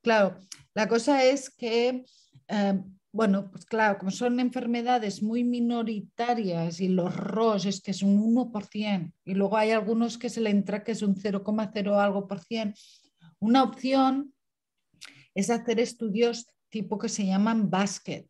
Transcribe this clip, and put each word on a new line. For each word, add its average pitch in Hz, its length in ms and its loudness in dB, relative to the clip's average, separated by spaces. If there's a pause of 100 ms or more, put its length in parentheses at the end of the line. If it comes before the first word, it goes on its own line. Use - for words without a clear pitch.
Claro, 208 340 2 (380)
la 214 120 0
cosa 262 380 4
es 269 240 2
que, 240 560 -2 (440)
eh, 196 340 0 (280)
bueno, 196 400 0
pues - 140 -20
claro, 214 340 0
como 185 120 -4
son 247 280 0
enfermedades 240 840 -2
muy 226 220 -2
minoritarias 233 1400 -2
y 190 80 0
los 175 280 0
ros 214 480 0
es 196 160 -4
que 196 120 -8
es 190 100 -4
un 202 160 4
uno 233 340 2
por 202 140 -8
cien 202 480 -4 (100)
y 190 80 -6
luego 196 240 2
hay 214 140 2
algunos 226 480 0
que 240 100 -6
se 226 140 -4
le 214 80 0
entra 202 340 0
que 226 80 -4
es 220 80 -4
un 202 160 2
cero 196 260 -4
coma 214 300 -2
cero 202 260 2
algo 196 300 2
por 196 120 -8
cien, 220 340 -6 (640)
una 240 220 4
opción 269 720 0 (1000)
es 196 140 -2
hacer 233 320 0
estudios 233 680 -2 (220)
tipo 208 300 -6
que 226 100 -4
se 202 160 -4
llaman 202 460 0
basket 185 600 -4